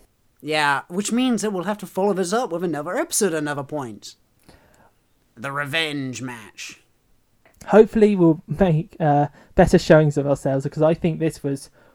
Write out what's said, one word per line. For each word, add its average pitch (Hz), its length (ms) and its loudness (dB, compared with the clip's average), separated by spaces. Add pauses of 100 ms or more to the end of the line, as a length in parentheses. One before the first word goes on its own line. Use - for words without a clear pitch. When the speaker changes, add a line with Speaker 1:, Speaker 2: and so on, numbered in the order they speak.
(400)
Speaker 1:
Yeah, 147 480 0
which 196 220 -6
means 240 320 0
that 214 100 -2
we'll 180 120 -4
have 208 140 -6
to 185 80 -14
follow 196 260 -2
this 180 200 -4
up 226 200 -2
with 170 100 -4
another 165 340 -4
episode 233 360 -2
at 160 60 -2
another 147 240 -4
point. 135 520 -12 (1200)
The 127 140 -10
revenge 143 720 -6
match. 120 600 -16 (880)
Speaker 2:
Hopefully 208 460 6
we'll 165 320 4
make, 160 540 0
uh, 147 280 2 (260)
better 180 240 4
showings 156 400 4
of 139 80 -2
ourselves, 135 380 0
because 151 180 -4
I 156 100 4
think 165 260 -2
this 160 240 -4
was 139 280 -6 (240)